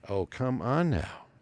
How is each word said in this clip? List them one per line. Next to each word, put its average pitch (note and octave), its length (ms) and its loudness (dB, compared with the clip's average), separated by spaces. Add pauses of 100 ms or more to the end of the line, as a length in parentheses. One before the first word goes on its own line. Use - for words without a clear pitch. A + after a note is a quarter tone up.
Oh, G2 180 0
come B2+ 340 -2
on D#3 300 2
now. F2+ 180 0 (320)